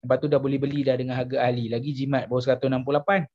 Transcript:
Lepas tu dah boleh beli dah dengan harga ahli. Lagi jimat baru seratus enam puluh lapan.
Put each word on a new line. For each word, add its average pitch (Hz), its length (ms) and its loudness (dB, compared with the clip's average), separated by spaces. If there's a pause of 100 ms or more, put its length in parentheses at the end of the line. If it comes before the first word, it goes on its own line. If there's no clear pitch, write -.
Lepas 127 160 2
tu 151 80 -2
dah 143 80 4
boleh 135 240 0
beli 143 240 -2
dah 131 80 4
dengan 127 240 -2
harga 127 240 -2
ahli. 123 320 0
Lagi 127 160 -2
jimat 135 400 -2
baru 123 80 0
seratus 127 320 2
enam 131 160 0
puluh 143 160 2
lapan. 190 340 2